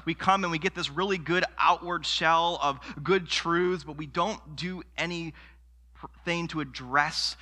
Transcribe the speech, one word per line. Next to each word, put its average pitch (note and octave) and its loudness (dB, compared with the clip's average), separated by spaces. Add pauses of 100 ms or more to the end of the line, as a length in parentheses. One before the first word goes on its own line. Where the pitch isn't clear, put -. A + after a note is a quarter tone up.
we E3 0
come F#3+ 4
and F3 0
we E3 0
get F3+ -2
this E3 -4
really F#3+ 0
good E3+ 0 (140)
outward F3 2
shell E3 4
of C#3 0 (240)
good F3 2
truths, F3 0
but D3+ -12
we D#3 -8
don't E3+ -4
do F3+ -8 (140)
anything - -6
to D#3 -4
address C3+ -2